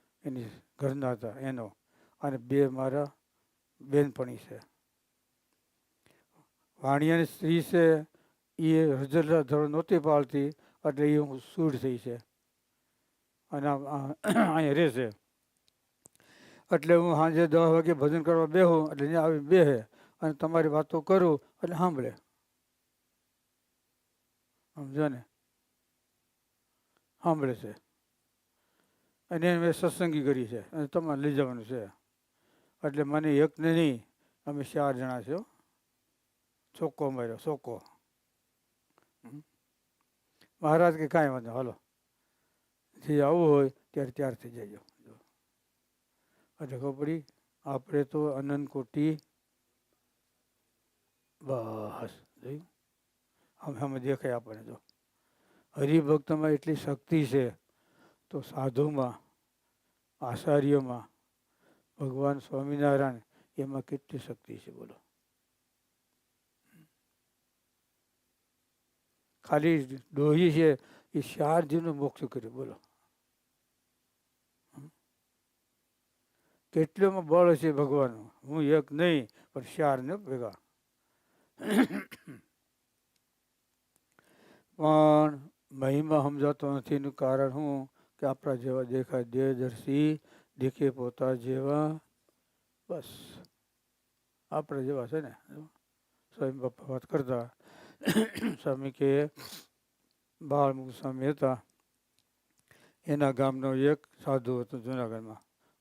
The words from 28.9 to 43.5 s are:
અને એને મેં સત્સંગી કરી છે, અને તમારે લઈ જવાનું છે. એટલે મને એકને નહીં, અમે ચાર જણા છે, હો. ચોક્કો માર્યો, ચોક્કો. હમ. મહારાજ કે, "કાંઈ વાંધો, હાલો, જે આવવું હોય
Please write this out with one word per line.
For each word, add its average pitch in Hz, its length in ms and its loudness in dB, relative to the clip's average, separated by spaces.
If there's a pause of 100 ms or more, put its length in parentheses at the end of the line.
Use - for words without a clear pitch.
અને 170 160 -2
એને 175 120 2
મેં 170 140 2
સત્સંગી 160 520 -2
કરી 127 220 0
છે, 107 240 -10
અને 151 160 -6
તમારે 156 340 -4
લઈ 147 140 0
જવાનું 127 300 -2
છે. 117 200 -10 (1040)
એટલે 147 160 -2
મને 147 340 0
એકને 156 360 2
નહીં, 147 340 0 (400)
અમે 143 180 -6
ચાર 139 320 -2
જણા 127 260 -8
છે, 127 100 -10
હો. 190 120 -8 (1300)
ચોક્કો 151 320 -4
માર્યો, 120 260 -6
ચોક્કો. 127 460 -8 (1400)
હમ. 139 180 -18 (1200)
મહારાજ 165 340 4
કે, 156 120 -4
"કાંઈ 156 200 2
વાંધો, 120 240 -8
હાલો, 120 220 -6 (1300)
જે 147 160 2
આવવું 165 260 4
હોય 143 200 6